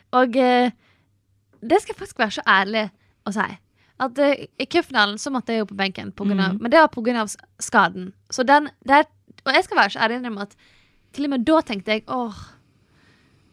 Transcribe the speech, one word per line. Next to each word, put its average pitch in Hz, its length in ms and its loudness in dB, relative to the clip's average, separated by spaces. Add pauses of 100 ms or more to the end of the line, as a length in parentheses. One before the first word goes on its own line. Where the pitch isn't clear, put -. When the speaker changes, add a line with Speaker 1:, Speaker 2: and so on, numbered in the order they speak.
(140)
Speaker 1:
Og, 247 220 2
eh, 247 340 4 (920)
det 320 200 2
skal - 140 -10
jeg - 20 -20 (100)
faktisk - 120 -16
være 220 200 -2
så - 60 -10
ærlig 202 460 2 (340)
å 202 80 -6
si, 202 240 -4 (420)
at, 262 200 -4
eh, 285 260 2 (140)
i 262 60 -4
cupfinalen 220 520 0
så 277 140 -8
måtte 254 220 -4
jeg 226 60 0
jo 214 60 -2
på 196 120 -12
benken 196 360 -6
på 202 140 -6
grunn 202 120 2
av, 185 140 0
Speaker 2:
Mm. 214 80 -6
Speaker 1:
men 233 100 -6
det 320 80 6
var 302 100 6
på 240 140 -8
grunn 247 140 -2
av 214 100 -2
s-, - 100 -12 (220)
skaden. 185 540 0 (160)
Så 254 160 -4
den, 285 240 4 (160)
der, 285 200 4 (400)
og 262 80 0
jeg 339 100 4
skal - 140 -6
være 202 160 2
så - 80 -10
ærlig 233 200 -2
innrømme 220 200 -8
at 202 140 -12 (580)
til 285 120 -6
og 285 60 -4
med 247 140 -2
da 311 160 6
tenkte 202 260 -8
jeg, 214 200 -2
åh, 240 280 -6 (1160)